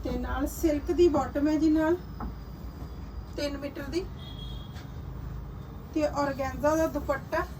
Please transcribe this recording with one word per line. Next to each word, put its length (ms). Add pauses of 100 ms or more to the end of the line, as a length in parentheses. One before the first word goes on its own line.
ਤੇ 160
ਨਾਲ 300
ਸਿਲਕ 420
ਦੀ 180
ਬਾਟਮ 380
ਹੈ 80
ਜੀ, 140
ਨਾਲ 260 (1400)
ਤਿੰਨ 220
ਮੀਟਰ 280
ਦੀ, 200 (1900)
ਤੇ 120
ਔਰਗੈਂਜ਼ਾ 720
ਦਾ 140
ਦੁਪੱਟਾ। 560 (140)